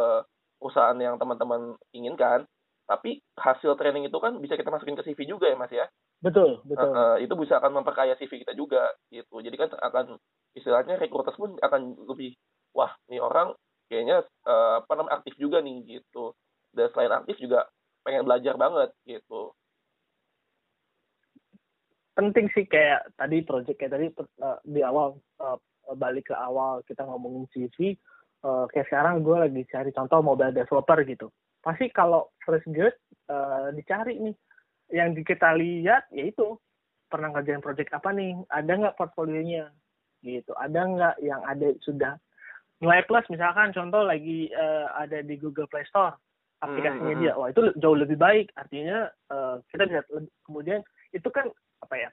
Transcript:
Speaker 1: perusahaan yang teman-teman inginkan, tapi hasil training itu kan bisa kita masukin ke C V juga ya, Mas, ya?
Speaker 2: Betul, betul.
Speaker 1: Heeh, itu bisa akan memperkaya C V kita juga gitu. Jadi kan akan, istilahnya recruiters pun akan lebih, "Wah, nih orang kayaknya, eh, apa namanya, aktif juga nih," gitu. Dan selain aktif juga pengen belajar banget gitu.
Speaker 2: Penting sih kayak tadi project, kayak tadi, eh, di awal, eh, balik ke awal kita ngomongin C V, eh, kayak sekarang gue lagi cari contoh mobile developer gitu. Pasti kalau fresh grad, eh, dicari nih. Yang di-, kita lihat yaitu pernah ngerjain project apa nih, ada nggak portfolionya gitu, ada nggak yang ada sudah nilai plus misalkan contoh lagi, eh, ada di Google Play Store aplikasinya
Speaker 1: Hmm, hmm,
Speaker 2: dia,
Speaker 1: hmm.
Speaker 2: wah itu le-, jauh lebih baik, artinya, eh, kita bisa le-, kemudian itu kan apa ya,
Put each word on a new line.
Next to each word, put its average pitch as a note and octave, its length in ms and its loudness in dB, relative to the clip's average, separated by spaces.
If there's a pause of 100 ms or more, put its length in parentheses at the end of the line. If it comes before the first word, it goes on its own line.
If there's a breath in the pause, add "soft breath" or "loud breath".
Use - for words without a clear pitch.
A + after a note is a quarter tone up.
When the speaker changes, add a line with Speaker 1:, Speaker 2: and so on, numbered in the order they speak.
(600)
Speaker 1:
perusahaan B2 400 2
yang A#2+ 160 -2
teman-teman A#2+ 580 -4 (220)
inginkan, B2 480 2 (400)
tapi - 400 -4 (160)
hasil C#3 400 2
training C#3+ 320 0
itu D#3+ 80 -4
kan A#3+ 160 -2
bisa C#3+ 220 -4
kita - 100 -4
masukin D3 300 -6
ke D3 40 -8
C D3 140 -8
V C#3+ 80 -8
juga E3+ 240 0
ya, C3 80 4
Mas, B2 160 -8
ya? A#2+ 160 -2 (320)
Speaker 2:
Betul, E3+ 480 4
betul. C#3 240 2
Speaker 1:
Heeh, A#2 320 4
itu B2 160 -2
bisa D3 160 2
akan C#3 240 2
memperkaya C3 400 0
C C3+ 80 -10
V B2 160 -14
kita A#2+ 80 -8
juga C3 320 0 (240)
gitu. A2+ 320 -16
Jadi A#2 160 -12
kan D#3 240 -2
akan, B2 400 -4 (320)
istilahnya C3 480 0
recruiters C#3 400 -4
pun G3+ 160 -6
akan B2+ 480 0
lebih, B2+ 320 -12 (400)
"Wah, B2+ 160 2 (160)
nih B2 160 -6
orang D#3+ 320 0 (320)
kayaknya, A#2+ 400 0 (160)
eh, A2+ 300 4 (100)
apa - 80 -2
namanya, D3+ 240 -2
aktif - 240 -10
juga D3 240 0
nih," B2+ 240 -12
gitu. A#2+ 480 -12 (400)
Dan A#2+ 160 2
selain B2 320 0
aktif - 160 -10
juga A#2+ 240 2 (360)
pengen C3+ 240 -2
belajar B2 320 2
banget C#3 340 2 (140)
gitu. A2 480 -12 (2750)
Speaker 2:
Penting G#3 400 4
sih G3+ 80 4
kayak D3+ 520 4
tadi D#3+ 280 0
project, C3+ 320 -4
kayak C3+ 160 -6
tadi, D3 140 0 (100)
eh, - 480 -6
di D3 160 -2
awal, C#3 400 2 (200)
eh, C3 180 -4 (380)
balik C3 360 -4
ke - 40 -4
awal C3 520 -2
kita C3+ 160 -8
ngomongin B2+ 480 -8
C B2 240 -6
V, F#3+ 200 -2
eh, - 760 -6
kayak C#3 160 -2
sekarang D#3+ 360 2
gue D#3+ 120 4
lagi C#3 320 2
cari C3+ 240 -6
contoh C3+ 280 4
mobile C3+ 320 4
developer C#3 520 4
gitu. A#2 280 -10 (280)
Pasti E3 320 -4
kalau E3+ 400 4 (120)
fresh D#3+ 240 0
grad, F3 280 2 (360)
eh, C#3 400 -4
dicari G3+ 480 -6
nih. A3 160 -6 (540 soft breath)
Yang E3+ 320 0
di-, E3 60 -10
kita E3 260 4
lihat E3+ 560 2
yaitu G#3+ 480 -4 (480)
pernah D#3 240 -6
ngerjain C#3+ 320 -4
project C#3+ 320 -8
apa E3+ 160 -4
nih, F#3+ 240 -4 (160)
ada D3+ 240 -2
nggak G#3 240 0
portfolionya D#3+ 720 -4 (540)
gitu, B2 340 -10
ada D#3 240 -2
nggak F3+ 400 2
yang C#3 240 -4
ada C#3 220 -2 (160)
sudah C#3 340 -4 (640 loud breath)
nilai F3 240 6
plus A#3 240 4
misalkan F3 400 2
contoh F#3 320 0
lagi, D#3+ 480 -2
eh, D#3 360 0 (120)
ada D3+ 240 -6
di D3 160 -10
Google D3 320 -6
Play D3 160 -8
Store F#3 300 2 (420)
aplikasinya C#3+ 480 -2
Speaker 1:
Hmm, D3+ 100 0
hmm, E3 60 0
Speaker 2:
dia, D#3 100 4
Speaker 1:
hmm. A2 80 -2
Speaker 2:
wah B2+ 140 -2
itu A3+ 80 6
le-, G#3 160 4
jauh D#3 180 6
lebih D3 220 2
baik, G3+ 400 6
artinya, D#3 480 -6
eh, C3+ 500 -6 (140)
kita - 160 -12
bisa E3 240 -4
le-, D#3 220 -10 (100)
kemudian D#3 380 -6 (340 soft breath)
itu F#3 160 -6
kan C4+ 160 -2 (340)
apa - 140 -12
ya, A#2+ 180 -6